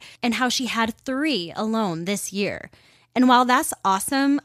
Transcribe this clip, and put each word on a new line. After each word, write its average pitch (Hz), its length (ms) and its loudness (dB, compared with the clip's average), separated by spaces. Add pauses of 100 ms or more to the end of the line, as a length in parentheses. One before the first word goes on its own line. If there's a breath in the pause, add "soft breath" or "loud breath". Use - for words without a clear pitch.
(220 loud breath)
and 233 140 0
how 247 120 0
she 247 200 -2
had 226 260 -2 (120)
three 262 500 -2
alone 214 500 -2
this 196 260 -6
year. 190 380 -6 (460 soft breath)
And 254 120 4
while 254 160 6
that's 254 300 2 (100)
awesome, 269 600 2